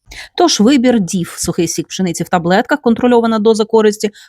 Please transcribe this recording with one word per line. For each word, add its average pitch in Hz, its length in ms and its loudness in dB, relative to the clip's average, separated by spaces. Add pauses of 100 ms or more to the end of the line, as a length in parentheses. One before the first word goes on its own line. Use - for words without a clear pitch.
(380)
Тож 349 220 0
вибір 247 400 2
дів: 175 380 -4
сухий 165 300 -4
сік 165 200 -6
пшениці 175 360 -4
в - 60 -10
таблетках, 185 520 0
контрольована 233 580 2
доза 214 260 2
користі, 214 440 0 (200)